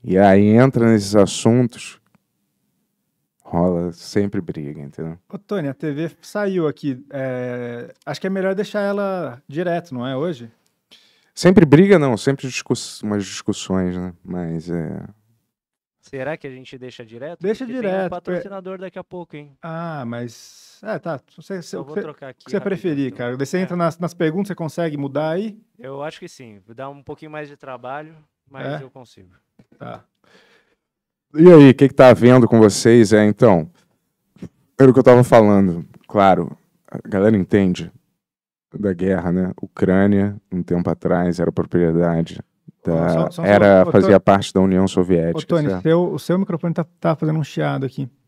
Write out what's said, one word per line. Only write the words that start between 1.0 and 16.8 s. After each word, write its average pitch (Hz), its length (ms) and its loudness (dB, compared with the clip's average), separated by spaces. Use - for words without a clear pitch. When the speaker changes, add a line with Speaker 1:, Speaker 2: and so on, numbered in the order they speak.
Speaker 1:
assuntos, 113 840 0
rola 87 500 -4
sempre 101 480 -6
briga, 80 400 -12
entendeu? 82 380 -14
Speaker 2:
Ô, 190 100 -16
Tony, 180 300 -8
a 131 60 -10
T 156 180 -10
V 156 180 -8
saiu 196 460 -6
aqui, 139 440 -8
é... 123 800 -10
Acho - 160 -12
que 196 60 -10
é 190 40 -4
melhor 190 240 -4
deixar 202 260 -6
ela 190 680 -6
direto, 170 480 -6
não 120 120 -8
é, 135 100 -8
hoje? 131 340 -8
Speaker 1:
Sempre 175 300 6
briga, 180 340 6
não, 135 180 0
sempre 139 300 -4
discuss-, - 560 -8
umas 104 220 -4
discussões, 92 720 -6
né? 90 160 -10
Mas 85 440 -10
é 80 340 -8
Speaker 3:
Será 139 360 -12
que 147 100 -18
a 139 40 -14
gente 131 260 -20
deixa 123 300 -20